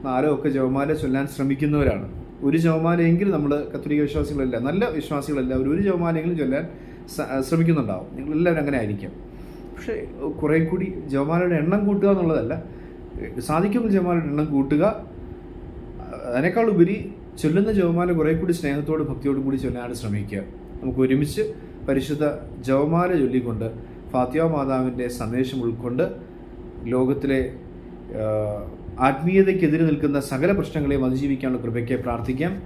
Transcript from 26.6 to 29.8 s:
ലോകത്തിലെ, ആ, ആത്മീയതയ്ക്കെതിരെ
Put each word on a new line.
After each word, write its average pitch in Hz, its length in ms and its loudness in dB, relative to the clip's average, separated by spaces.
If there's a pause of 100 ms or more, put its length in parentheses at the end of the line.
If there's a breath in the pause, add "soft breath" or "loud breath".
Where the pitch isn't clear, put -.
ലോകത്തിലെ, 131 560 2 (800)
ആ, 107 40 -2 (760)
ആത്മീയതയ്ക്കെതിരെ 165 840 4